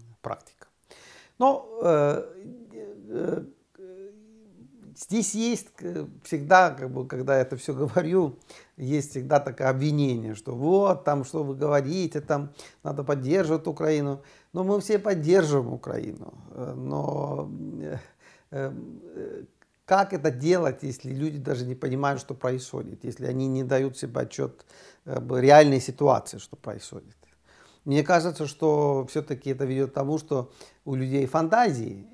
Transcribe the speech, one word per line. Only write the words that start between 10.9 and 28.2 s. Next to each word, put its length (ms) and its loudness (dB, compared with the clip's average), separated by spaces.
там, 200 0
что 180 -6
вы 140 -6
говорите, 640 0
там, 300 -2
надо 200 -6
поддерживать 640 0
Украину. 560 -2
Но 120 -4
мы 160 2
все 180 0
поддерживаем 760 2
Украину. 640 -10
Э, 220 -10
но, 720 -6
э, 140 -10
э, 200 -8
э, 260 -12
как 260 2
это 180 0
делать, 540 0
если 280 -10
люди 260 -6
даже 280 -4
не 80 -6
понимают, 460 -2
что 140 -12
происходит, 680 -8
если 220 -8
они 220 -2
не 160 -2
дают 340 0
себе 220 -6
отчет, 440 -8
э, 140 -6
б-, 200 -4
реальной 400 10
ситуации, 580 0
что 180 -20
происходит? 600 -14
Мне 200 2
кажется, 420 2